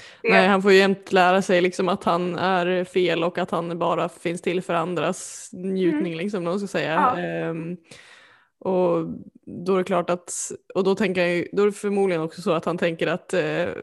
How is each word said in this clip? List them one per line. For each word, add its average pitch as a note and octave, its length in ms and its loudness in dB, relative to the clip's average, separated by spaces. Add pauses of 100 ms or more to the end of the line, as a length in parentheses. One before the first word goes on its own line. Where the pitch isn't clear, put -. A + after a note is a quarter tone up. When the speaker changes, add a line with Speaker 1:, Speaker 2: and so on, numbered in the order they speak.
(220)
Speaker 1:
Det - 80 0
Speaker 2:
Nej, F#3+ 180 6
han G3 140 4
får G3 100 6
ju F#3+ 60 10
jämt G3 340 2
lära F#3 300 6
sig F#3 180 2
liksom F3+ 280 0
att F#3+ 160 -2
han F3 340 0
är F3+ 460 0
fel E3+ 400 0
och F3 140 -2
att F3+ 120 -2
han E3+ 280 -4
bara E3+ 300 0
finns E3+ 340 -6
till F3+ 200 -2
för F3+ 120 -4
andras E3+ 800 -4
njutning, F3+ 600 -2
Speaker 1:
Mm. D#3+ 60 -8
Speaker 2:
liksom, G3+ 200 -4
om F3 60 -4
man F3 140 -2
ska G3+ 80 -6
säga. D#3 280 -2
Speaker 1:
Ja. F3 280 2
Speaker 2:
Ehm, E3 540 -6 (840)
och F3+ 440 0 (600)
då F#3+ 80 2
är F#3 40 2
det F#3 60 0
klart F3 260 0
att, F3+ 200 -4 (440)
och F#3+ 100 0
då F#3+ 100 4
tänker F#3 260 0
jag F3 160 2
ju, E3+ 160 -2
då F#3+ 100 2
är G#3 40 6
det G#3 60 2
förmodligen G3 500 0
också E3 180 -8
så F3 120 0
att E3 120 0
han F3 140 -2
tänker E3+ 280 -2
att, E3 260 -4
eh, F3+ 80 2 (420)